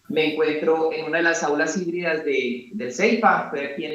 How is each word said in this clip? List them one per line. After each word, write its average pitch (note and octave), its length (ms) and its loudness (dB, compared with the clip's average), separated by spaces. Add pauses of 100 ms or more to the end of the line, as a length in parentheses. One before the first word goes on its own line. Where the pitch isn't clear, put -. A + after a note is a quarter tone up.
Me D#3 240 2
encuentro D#3+ 580 2
en - 140 -6
una D#3+ 140 0
de E3+ 40 2
las E3 200 2
aulas D3+ 340 0
híbridas E3+ 480 -2
de, B2+ 480 -2
del A#2+ 180 -6
ceipa, G3+ 540 2
estoy C#3+ 200 -6
aquí D3+ 200 -8
en D3+ 100 -8